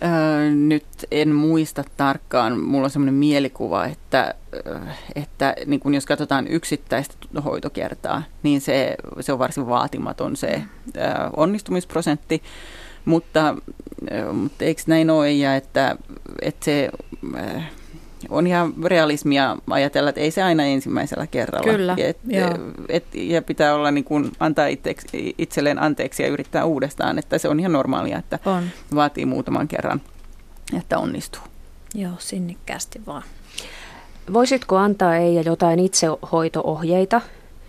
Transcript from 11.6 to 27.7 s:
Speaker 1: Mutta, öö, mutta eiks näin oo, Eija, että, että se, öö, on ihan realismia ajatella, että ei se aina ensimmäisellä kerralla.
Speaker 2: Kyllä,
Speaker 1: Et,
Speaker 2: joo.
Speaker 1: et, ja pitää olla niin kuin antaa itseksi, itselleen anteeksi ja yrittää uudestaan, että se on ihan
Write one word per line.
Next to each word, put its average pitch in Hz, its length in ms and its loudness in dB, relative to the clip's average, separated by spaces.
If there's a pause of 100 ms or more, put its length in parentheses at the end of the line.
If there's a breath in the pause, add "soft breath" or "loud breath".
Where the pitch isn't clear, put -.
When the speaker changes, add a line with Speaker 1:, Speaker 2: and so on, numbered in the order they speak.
Speaker 1:
Mutta, 156 500 2 (560)
öö, 104 220 -4
mutta - 320 -2
eiks 160 220 -2
näin 160 220 6
oo, 156 140 4
Eija, 143 320 4
että, 135 400 0 (460)
että - 240 -4
se, 147 240 2 (460)
öö, - 240 -6 (680 loud breath)
on 165 180 2
ihan 175 260 2 (120)
realismia 147 720 2 (120)
ajatella, 143 400 2
että 139 120 -2
ei 156 100 0
se 190 120 0
aina 160 200 4
ensimmäisellä 135 640 -2
kerralla. - 460 0
Speaker 2:
Kyllä, 185 240 0
Speaker 1:
Et, - 200 0 (100)
Speaker 2:
joo. 190 220 2 (400)
Speaker 1:
et, 170 140 0 (120)
ja 156 260 0
pitää 151 340 2
olla 147 160 2
niin 143 120 2
kuin 147 360 0
antaa 156 280 2
itseksi, - 720 -4
itselleen 147 460 0
anteeksi 143 400 0
ja 135 60 2
yrittää 147 360 -2
uudestaan, 147 540 0
että - 180 0
se 160 120 0
on 151 100 2
ihan 185 120 0